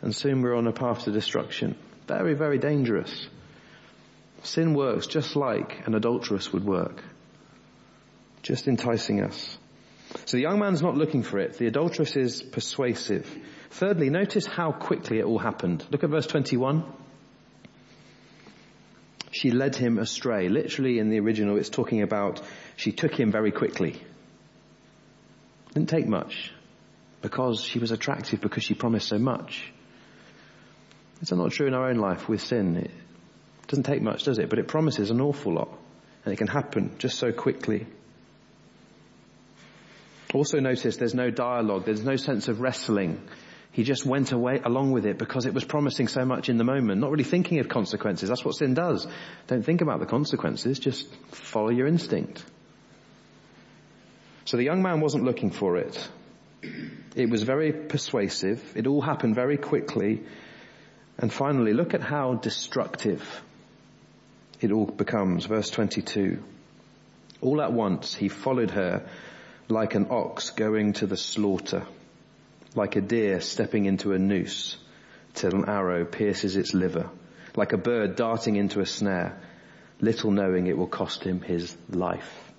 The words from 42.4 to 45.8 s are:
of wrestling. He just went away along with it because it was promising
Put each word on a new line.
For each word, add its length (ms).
of 120
wrestling. 600
He 140
just 200
went 280
away 300
along 280
with 160
it 100
because 300
it 80
was 100
promising 440